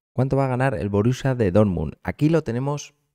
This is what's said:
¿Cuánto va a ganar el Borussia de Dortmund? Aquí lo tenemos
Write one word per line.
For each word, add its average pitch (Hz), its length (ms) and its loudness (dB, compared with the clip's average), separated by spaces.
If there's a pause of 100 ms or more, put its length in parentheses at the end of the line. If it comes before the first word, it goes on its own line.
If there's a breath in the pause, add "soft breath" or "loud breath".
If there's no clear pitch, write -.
(140)
¿Cuánto 135 220 0
va 135 100 2
a - 20 -2
ganar 127 260 -2
el 95 160 -4
Borussia 123 460 0
de 107 160 2
Dortmund? 90 500 2
Aquí - 260 -2
lo 156 160 2
tenemos 135 520 -6 (200)